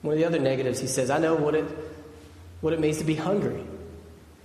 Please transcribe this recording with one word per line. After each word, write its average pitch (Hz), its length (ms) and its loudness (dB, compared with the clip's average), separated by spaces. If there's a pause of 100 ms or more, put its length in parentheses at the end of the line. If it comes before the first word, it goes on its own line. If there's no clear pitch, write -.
One 151 120 0
of 156 40 2
the 165 60 4
other 165 140 2
negatives, 131 420 2
he 131 60 -4
says, 131 240 0
"I 147 80 4
know 165 160 4
what 151 200 2
it, 156 100 2 (960)
what 160 120 2
it 160 80 0
means 156 180 2
to - 60 -4
be 156 100 2
hungry. 170 480 0 (840)